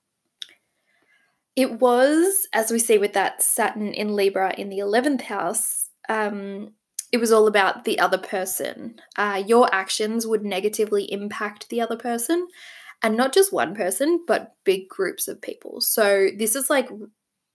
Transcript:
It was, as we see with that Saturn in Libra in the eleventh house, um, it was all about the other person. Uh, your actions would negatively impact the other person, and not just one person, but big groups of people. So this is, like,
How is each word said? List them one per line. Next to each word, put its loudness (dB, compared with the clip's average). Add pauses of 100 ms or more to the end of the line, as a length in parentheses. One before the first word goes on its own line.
(1600)
It 0
was, 4
as 0
we 2
see 6
with -2
that -2
Saturn 0
in -4
Libra 0
in -10
the -8
eleventh 0
house, 0 (200)
um, -6 (380)
it 0
was 2
all 8
about 0
the -2
other 2
person. -4 (160)
Uh, -2
your 4
actions -2
would -2
negatively -2
impact -8
the -6
other -4
person, -2 (560)
and 2
not 0
just 6
one 0
person, 0
but -2
big 0
groups -4
of -12
people. -12
So 4
this 0
is, 0
like, 0 (640)